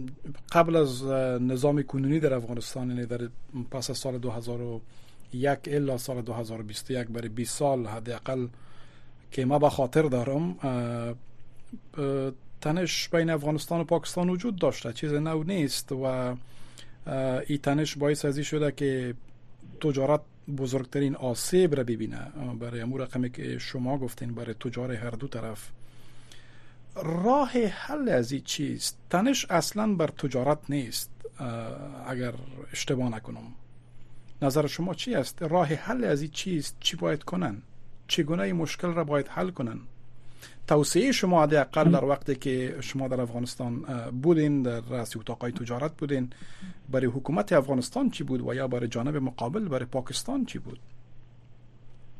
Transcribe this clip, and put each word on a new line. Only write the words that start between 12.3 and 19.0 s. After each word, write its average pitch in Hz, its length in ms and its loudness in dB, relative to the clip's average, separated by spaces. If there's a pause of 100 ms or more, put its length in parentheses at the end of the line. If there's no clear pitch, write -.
تنش 165 480 0
بین 165 220 4
افغانستان 156 500 2
و 165 40 0
پاکستان 170 440 2
وجود 180 280 0
داشته، 147 360 0
چیز 151 200 -2
نو 156 300 2
نیست 156 500 0
و، 131 120 -2
اه، 127 320 0 (1080)
این 147 120 0
تنش 147 380 2
باعث 147 280 2
از 143 120 2
این 147 80 -2
شده 147 280 2
که 131 420 0 (640)